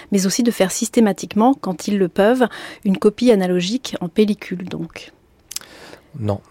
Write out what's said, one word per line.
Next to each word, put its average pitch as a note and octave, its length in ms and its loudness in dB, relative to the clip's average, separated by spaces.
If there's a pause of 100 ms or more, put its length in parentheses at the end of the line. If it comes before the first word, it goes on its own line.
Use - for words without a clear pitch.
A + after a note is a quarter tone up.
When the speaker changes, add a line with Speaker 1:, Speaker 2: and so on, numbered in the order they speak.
(120)
Speaker 1:
mais F#3+ 140 2
aussi G3 160 0
de A#3+ 80 2
faire F#3+ 220 0
systématiquement, A3 840 2
quand - 340 -8
ils G3+ 120 0
le F#3+ 80 2
peuvent, A3+ 400 2 (360)
une F#3+ 140 2
copie G#3+ 320 2
analogique F#3 720 0
en F3+ 80 -4
pellicule, G3 580 -2
donc ? E3 440 -12 (1080)
Speaker 2:
Non, G#2 320 -2